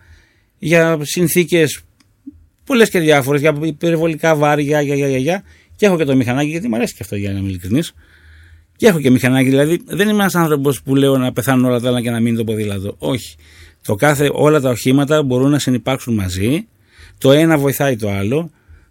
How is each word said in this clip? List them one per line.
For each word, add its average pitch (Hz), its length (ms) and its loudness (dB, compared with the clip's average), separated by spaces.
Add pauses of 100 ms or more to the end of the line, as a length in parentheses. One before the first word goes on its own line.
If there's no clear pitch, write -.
(580)
για 165 440 2
συνθήκες 165 800 0 (880)
πολλές 226 240 4
και 185 100 0
διάφορες, 143 420 2
για 151 200 0
υπερβολικά 160 760 0
βάρη, 147 280 2
για, 147 180 0
για, 143 140 -2
για, 139 120 0
για, 135 100 0
για. 165 260 -2 (320)
Και 208 100 0
έχω 185 120 4
και 160 60 0
το 135 120 0
μηχανάκι, 131 340 0
γιατί 170 180 -6
μου 220 80 -2
αρέσει 233 180 -4
και - 80 -20
αυτό, - 140 -10
για 101 160 -4
να 98 80 -6
είμαι 98 100 -4
ειλικρινής. 95 440 -4 (840)
Και 233 120 2
έχω 170 120 4
και 139 100 2
μηχανάκι, 127 400 2
δηλαδή 147 360 2
δεν 202 240 -2
είμαι 208 120 2
ένας 185 140 0
άνθρωπος 147 460 0
που 135 140 -2
λέω 139 220 2
να 127 160 -2
πεθάνουν 127 320 0
όλα 123 140 0
τα 120 80 -4
άλλα 123 140 0
και 120 100 -4
να 117 80 -4
μείνει 117 180 0
το 117 60 -2
ποδήλατο. 104 540 -6
Όχι. - 380 -6 (500)
Το 107 100 -2
κάθε, 143 380 2
όλα 151 260 2
τα 131 100 -2
οχήματα 139 540 0
μπορούν 131 260 0
να 147 100 2
συνυπάρξουν 127 540 -4
μαζί. 104 540 -2 (500)
Το 135 140 4
ένα 160 260 4
βοηθάει 139 380 0
το 107 140 -4
άλλο. 110 420 -4 (400)